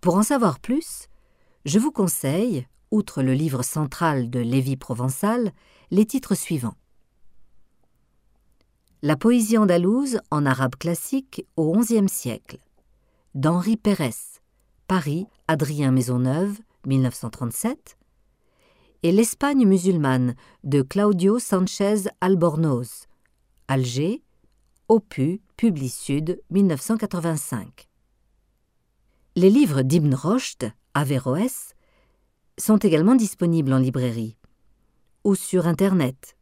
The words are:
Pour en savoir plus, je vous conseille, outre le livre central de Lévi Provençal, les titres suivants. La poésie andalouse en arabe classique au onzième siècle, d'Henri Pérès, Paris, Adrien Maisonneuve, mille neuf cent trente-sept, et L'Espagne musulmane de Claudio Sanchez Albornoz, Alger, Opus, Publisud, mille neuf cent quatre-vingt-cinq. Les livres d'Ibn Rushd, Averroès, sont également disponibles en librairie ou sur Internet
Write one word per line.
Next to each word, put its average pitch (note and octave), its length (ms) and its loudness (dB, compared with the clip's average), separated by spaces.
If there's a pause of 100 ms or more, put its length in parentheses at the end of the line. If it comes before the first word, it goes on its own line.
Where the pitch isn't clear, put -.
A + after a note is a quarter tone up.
Pour F3 160 2
en G#3 60 4
savoir A3 380 0
plus, - 480 -6 (560)
je D3 140 2
vous D4 140 2
conseille, E3+ 720 -2 (240)
outre G#3 320 -2
le C3 100 2
livre C#3 300 -2
central C#3+ 680 -2
de B2 120 -4
Lévi C3 360 -2
Provençal, C#3 760 -4 (380)
les G3 140 4
titres A3 300 -4
suivants. B2+ 420 -6 (2250)
La D3 140 2
poésie A3+ 400 2
andalouse G#3+ 640 2 (100)
en D3 160 0
arabe B2+ 300 0
classique - 680 -6 (100)
au D#3+ 180 0
onzième A3 340 2
siècle, - 500 -8 (760)
d'Henri F3 420 0
Pérès, - 640 -4 (480)
Paris, E3+ 380 -2 (200)
Adrien D3 460 0
Maisonneuve, C3 680 0 (280)
mille C3+ 160 2
neuf B2 120 0
cent A2+ 160 -10
trente-sept, - 680 -8 (1080)
et E3+ 80 2
L'Espagne B3+ 520 2
musulmane D#3 680 2 (300)
de C#3 180 0
Claudio G3 560 2
Sanchez G3 680 -2 (120)
Albornoz, D#3+ 880 0 (600)
Alger, C3+ 560 -2 (640)
Opus, C#3+ 500 0 (180)
Publisud, D3+ 840 -4 (100)
mille G3 160 4
neuf D3+ 140 0
cent A3+ 160 -4
quatre-vingt-cinq. D#3+ 920 -6 (1500)
Les F3+ 140 6
livres G3 320 4
d'Ibn C#3+ 320 4
Rushd, D3 580 -4 (220)
Averroès, C#3+ 800 -2 (840)
sont G#3+ 200 2
également F3+ 360 4
disponibles E3+ 580 0
en C3 60 4
librairie A#2 580 -2 (840)
ou G3+ 140 2
sur F3 320 -2
Internet E3+ 720 0